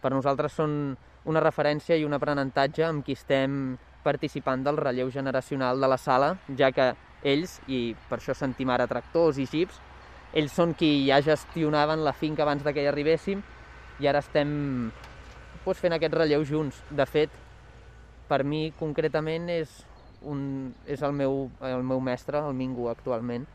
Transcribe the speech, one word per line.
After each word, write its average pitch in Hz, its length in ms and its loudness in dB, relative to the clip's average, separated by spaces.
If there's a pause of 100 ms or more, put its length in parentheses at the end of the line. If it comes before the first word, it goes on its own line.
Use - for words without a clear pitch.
per 131 120 0
nosaltres 139 420 0
són 147 400 -2 (320)
una 160 160 2
referència 151 540 2
i 151 100 0
un 147 80 -2
aprenentatge 143 720 0
amb 151 200 -2
qui 135 120 -4
estem 135 580 0 (280)
participant 139 600 -2
del 147 160 2
relleu 127 320 0
generacional 131 680 0
de 131 80 4
la 131 100 4
Sala, 139 360 4 (200)
ja 135 160 6
que 127 220 4 (340)
ells, 147 300 0 (100)
i 120 280 -2 (120)
per 117 140 -4
això 139 160 -4
sentim 131 340 -2
ara 123 160 2
tractors 143 540 2
i 131 80 -2
jeeps, 170 320 -2 (560)
ells 151 160 0
són 170 240 2
qui 147 300 4
ja 135 160 6
gestionaven 151 840 2
la 139 80 0
finca 151 320 -2
abans 143 180 0
de 147 100 0
que 143 100 -2
hi 143 40 2
arribéssim, 156 540 0 (580)
i 139 80 2
ara 143 140 4
estem, 147 320 0 (1120)
doncs, 185 160 -2
fent 170 160 2
aquest 156 180 0
relleu 156 320 4
junts. 147 320 -2 (140)
De 143 160 2
fet, 151 240 2 (960)
per 135 160 2
mi 156 240 -2 (100)
concretament 160 720 -2
és 160 220 -4 (480)
un, 135 520 -6 (120)
és 143 160 -6
el 143 120 0
meu, 135 340 0 (140)
el 127 220 -4
meu 131 180 0
mestre, 131 380 -4
el 147 180 -4
Mingo, 127 320 -4
actualment. 120 640 -4